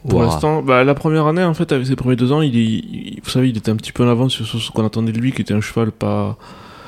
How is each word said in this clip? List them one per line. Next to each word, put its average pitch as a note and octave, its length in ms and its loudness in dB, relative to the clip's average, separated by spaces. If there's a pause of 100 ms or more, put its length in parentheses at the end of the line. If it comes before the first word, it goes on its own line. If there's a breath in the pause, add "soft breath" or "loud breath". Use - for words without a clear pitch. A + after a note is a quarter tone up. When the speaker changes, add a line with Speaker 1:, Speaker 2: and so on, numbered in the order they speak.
Speaker 1:
pour F#2+ 120 4
Speaker 2:
Ouara. D#2+ 120 4
Speaker 1:
l'instant, D3+ 300 0
bah, C3 220 4
la C#3+ 100 4
première D#3 320 0
année, E3+ 180 2
en E3+ 80 2
fait, D#3+ 180 -2
avec C3 160 0
ses C3 100 0
premiers B2 200 0
deux B2 160 2
ans, D3+ 80 2
il C#3 160 2
est, A#2 80 4
il, - 580 -6
vous - 80 -10
savez, C3 200 2
il A#2 60 -6
était G#2+ 140 -2
un A2 60 0
petit - 160 -10
peu - 120 0
en A#2+ 40 4
avance B2 240 2
sur, A#2 140 -4
sur A2+ 140 -6
ce - 100 -8
qu'on A2 160 0
attendait A2+ 260 -2
de A2 60 -4
lui, B2+ 140 0
qui A#2+ 100 -4
était G2+ 100 -4
un G#2 80 2
cheval A2 320 -2
pas, G#2 460 -4 (500 loud breath)